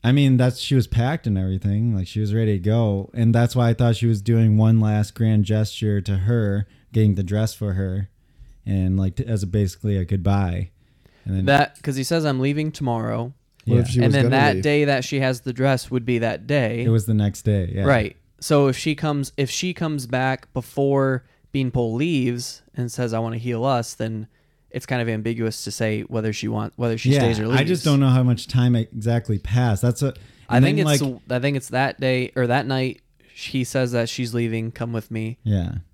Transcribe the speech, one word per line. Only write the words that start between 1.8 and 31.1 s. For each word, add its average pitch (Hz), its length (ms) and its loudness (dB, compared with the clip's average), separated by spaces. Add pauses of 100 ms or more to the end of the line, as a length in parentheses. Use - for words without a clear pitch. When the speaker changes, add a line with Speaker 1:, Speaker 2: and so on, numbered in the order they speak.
Speaker 1:
Like, 92 120 -2
she - 140 -6
was 104 120 -2
ready 110 200 0
to 101 60 0
go. 104 560 0
And 117 200 4
that's 117 220 2
why 120 140 4
I 113 40 2
thought 117 220 2
she 120 100 -2
was 107 160 0
doing 113 340 4
one 110 240 6
last 107 340 0
grand 110 300 2
gesture 104 580 -2
to 98 160 -2
her, 101 480 0 (260)
getting 107 240 4
the 98 80 -2
dress 107 280 -2
for 104 220 -6
her, 95 340 -4 (560)
and, 95 320 0
like, 95 200 0
t-, 117 100 -2
as 110 160 0
a, 98 40 -4
basically 101 500 0
a 92 80 0
goodbye. 92 680 0 (540)
And 98 120 -4
then 95 100 0
Speaker 2:
That, 139 360 0
'cause 135 140 -4
he 135 80 -4
says, 165 200 -2
"I'm 135 160 0
leaving 147 320 -2
tomorrow." 117 640 -4 (320)
Speaker 3:
What 120 140 4
if 117 80 2
Speaker 1:
Yeah. 127 40 -4
Speaker 3:
she 123 60 2
Speaker 2:
And 123 80 4
Speaker 3:
was 139 80 4
Speaker 2:
then 139 120 4
Speaker 3:
gonna 131 100 4
Speaker 2:
that 143 180 4
Speaker 3:
leave? 95 80 -2
Speaker 2:
day 147 240 2
that 135 180 0
she 139 160 -4
has 131 200 0
the 127 120 -6
dress 131 380 0
would 123 160 -2
be 120 120 2
that 110 280 -2
day. 120 380 0
Speaker 1:
It 113 60 2
was 110 140 4
the 110 80 0
next 104 300 2
day, 95 320 0
yeah. 98 100 -2
Speaker 2:
Right. 117 320 2 (240)
So 143 280 4
if 127 100 -2
she 156 160 -2
comes, 143 420 -4
if 139 140 -2
she 180 240 -4
comes 151 320 -4
back 131 480 -4
before 135 680 0 (280)
Beanpole 123 420 0
leaves 127 680 -2 (120)
and 123 160 -4
says, 120 220 -4
"I 113 60 -2
wanna 113 200 -4
heal 117 260 -4
us," 127 300 -2
then 110 340 -8 (420)
it's 123 160 -8
kind 127 160 -2
of 113 60 -2
ambiguous 113 560 -4
to 104 60 -8
say 107 320 -2
whether 110 300 -4
she 107 140 -6
want-, 107 300 -4
whether 117 220 -2
she 123 120 2
Speaker 1:
Yeah, 139 100 4
Speaker 2:
stays 117 200 2
or 107 100 -2
Speaker 1:
I 135 80 2
just 143 100 0
Speaker 2:
leaves. 180 160 0
Speaker 1:
don't 143 160 4
know 135 100 4
how 127 120 4
much 123 260 0
time 123 280 2
e-, 113 160 -2
exactly 113 460 -2
passed. 113 440 0
That's 120 200 0
what, 135 160 -4 (300)
Speaker 2:
I 120 100 0
Speaker 1:
and 131 60 6
Speaker 2:
think 143 120 2
Speaker 1:
then, 156 100 2
Speaker 2:
it's, 147 160 2
Speaker 1:
like 131 140 -4 (140)